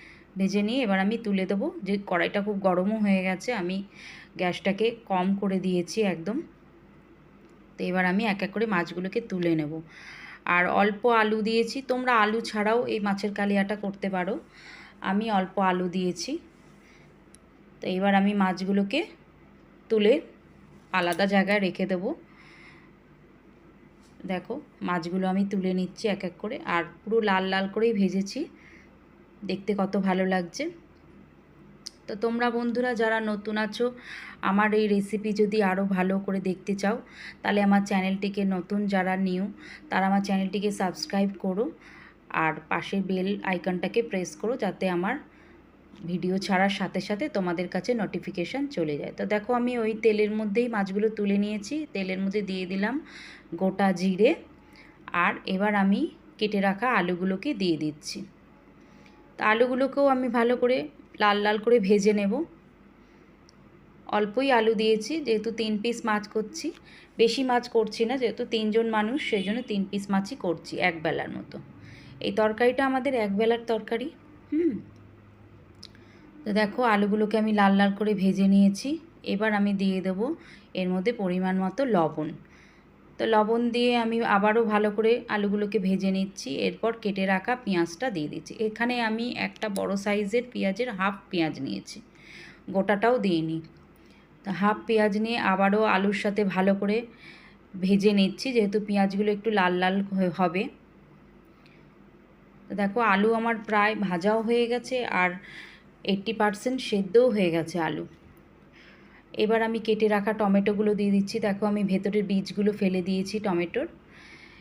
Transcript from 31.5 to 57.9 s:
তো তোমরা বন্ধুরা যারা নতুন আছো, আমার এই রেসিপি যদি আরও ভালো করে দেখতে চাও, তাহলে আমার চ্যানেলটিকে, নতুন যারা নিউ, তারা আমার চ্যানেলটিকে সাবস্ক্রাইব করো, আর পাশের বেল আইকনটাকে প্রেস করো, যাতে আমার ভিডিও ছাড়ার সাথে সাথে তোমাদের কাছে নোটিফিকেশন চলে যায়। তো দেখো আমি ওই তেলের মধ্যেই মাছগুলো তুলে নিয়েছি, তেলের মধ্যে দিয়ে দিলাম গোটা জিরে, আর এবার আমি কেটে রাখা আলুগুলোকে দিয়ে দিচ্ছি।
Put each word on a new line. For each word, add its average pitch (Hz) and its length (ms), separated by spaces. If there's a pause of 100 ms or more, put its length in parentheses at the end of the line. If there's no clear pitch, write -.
তো - 120
তোমরা 233 340
বন্ধুরা 240 440
যারা 226 260
নতুন 214 380
আছো, 214 280 (560)
আমার 202 320
এই 214 140
রেসিপি 208 460
যদি 208 300
আরও 190 220
ভালো 190 340
করে 196 200
দেখতে 185 360
চাও, 202 220 (400)
তাহলে 202 260
আমার 202 220
চ্যানেলটিকে, 196 600
নতুন 190 420
যারা 185 300
নিউ, 185 260 (440)
তারা - 200
আমার 196 160
চ্যানেলটিকে 190 480
সাবস্ক্রাইব 196 580 (100)
করো, 190 260 (640)
আর 160 220 (140)
পাশের 175 360
বেল 185 260 (140)
আইকনটাকে 180 600
প্রেস 180 320
করো, 214 220
যাতে 185 320
আমার 180 260 (880)
ভিডিও 180 320
ছাড়ার 196 360
সাথে 185 280
সাথে 208 280
তোমাদের 180 380
কাছে 185 260
নোটিফিকেশন 185 720
চলে 160 300
যায়। - 180
তো 202 100
দেখো 208 280
আমি 240 240
ওই 220 180
তেলের 214 360
মধ্যেই 214 360
মাছগুলো 202 420
তুলে 202 280
নিয়েছি, 208 380 (160)
তেলের 190 280
মধ্যে 196 220
দিয়ে 185 240
দিলাম 196 300 (600)
গোটা 190 360
জিরে, 190 400 (840)
আর 180 200 (120)
এবার 196 300
আমি 196 260 (340)
কেটে 208 260
রাখা 196 300
আলুগুলোকে 190 640
দিয়ে 185 240
দিচ্ছি। 151 420 (1200)